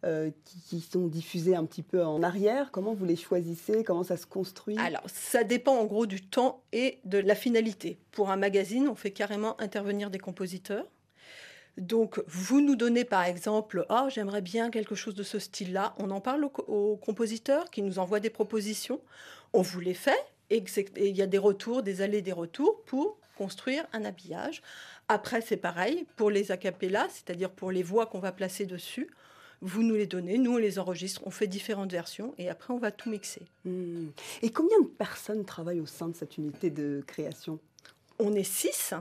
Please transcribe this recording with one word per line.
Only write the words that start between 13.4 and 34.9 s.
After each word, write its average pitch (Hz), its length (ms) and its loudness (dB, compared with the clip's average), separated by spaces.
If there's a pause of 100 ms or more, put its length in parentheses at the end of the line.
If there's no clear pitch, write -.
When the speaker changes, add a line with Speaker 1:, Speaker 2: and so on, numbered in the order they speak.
Speaker 2:
Ah, 247 200 4
j'aimerais 208 320 -2
bien 226 300 -2
quelque 220 220 -2
chose 196 220 -6
de 202 80 -6
ce 202 160 -4
style-là. » 190 600 -4
On 196 120 -2
en 196 80 -2
parle 269 240 0
au 277 60 0
co-, - 140 -8
au 208 340 2
compositeur 226 720 0
qui - 120 -6
nous 190 160 -2
envoie 190 220 0
des 214 100 0
propositions. 214 680 -4 (540)
On 185 80 8
vous 180 180 -2
les 180 140 -2
fait 285 260 2 (300)
et 226 160 4
que - 40 -12
c'est, 196 280 -2
et 202 100 4
il 196 80 2
y 196 60 2
a 196 60 4
des 185 100 2
retours, 208 440 4
des 190 200 -2
allers, 208 200 2
des 185 120 -4
retours 262 500 2
pour 330 340 -2 (200)
construire 262 560 -4
un 220 100 -4
habillage. 180 580 -8 (460)
Après, 214 320 2
c'est 226 160 0
pareil 185 500 -2 (120)
pour 214 120 4
les 202 220 2
a 185 60 0
cappella, 190 520 0
c'est-à-dire 180 400 -6
pour 185 220 -6
les 185 120 0
voix 208 220 2
qu'on 214 140 -8
va 185 140 -4
placer 190 320 -4
dessus. 180 420 -8 (540)
Vous 190 200 -2
nous 226 140 4
les 208 120 2
donnez, 180 300 -2
nous 247 180 4
on - 20 4
les 208 200 2
enregistre, 180 480 -4
on 196 60 -8
fait 214 160 -2
différentes 196 460 -4
versions 190 440 -6
et 180 120 -4
après 175 240 -6
on 247 60 -2
va 220 120 0
tout - 180 -8
mixer. 202 340 -8 (200)
Speaker 1:
Hmm. 175 440 -4 (340)
Et 233 80 2
combien 370 320 6
de 262 60 6
personnes 208 580 -4